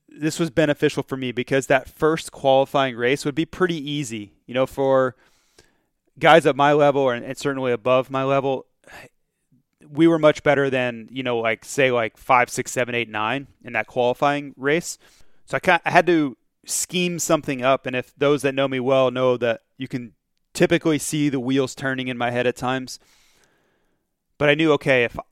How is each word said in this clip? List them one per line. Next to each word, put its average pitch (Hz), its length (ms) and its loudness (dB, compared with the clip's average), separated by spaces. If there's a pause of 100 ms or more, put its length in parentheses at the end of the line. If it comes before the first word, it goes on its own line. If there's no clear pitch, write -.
this 151 320 -6
was 165 100 -2
beneficial 147 520 0
for - 140 -10
me 127 160 -6
because 123 340 -2
that 131 220 0
first - 440 -2
qualifying 135 640 0
race 123 280 0
would 147 100 -4
be 160 100 -2
pretty 170 320 -4 (120)
easy, 117 440 -8 (140)
you 120 80 -10
know, 127 120 0
for 135 480 0 (1040)
guys 151 280 6
at 139 100 2
my 143 160 4
level 143 300 4
or, 127 120 2
and 120 240 -10
certainly 131 340 -4
above 127 380 0
my 135 140 -4
level. 135 420 -2 (1200)
We 151 200 4
were 165 100 4
much 151 240 4
better 139 280 2
than, 123 400 -4
you 131 120 -8
know, 123 160 -2
like, 113 260 -2
say, 135 260 0
like, 117 260 -2
five, 123 340 2
six, - 220 -8
seven, 120 220 -4
eight, 117 140 -4
nine 110 380 -4 (180)
in 120 100 -12
that 110 120 -4
qualifying 139 720 -2
race. 143 420 -2 (460)
So - 120 -6
I 135 40 -6
ki-, 175 240 2
I 156 60 -4
had 165 160 4
to 156 300 0 (300)
scheme 175 520 -4
something 147 440 -2
up. 131 240 2
And 127 100 -6
if - 200 -8
those 143 260 0
that 135 120 -2
know 135 140 0
me 131 120 -4
well 131 300 2
know 127 260 0
that 117 260 -2 (140)
you 131 120 -10
can 120 260 -10 (380)
typically 165 460 2
see 147 300 -2
the 135 120 -2
wheels 131 340 -2
turning 131 340 -6
in 123 100 -6
my 120 120 -2
head 123 160 0
at 123 100 0
times. 127 420 -6 (1400)
But 147 100 0
I 147 60 4
knew, 156 180 2
okay, 135 320 2
if 113 120 -6 (160)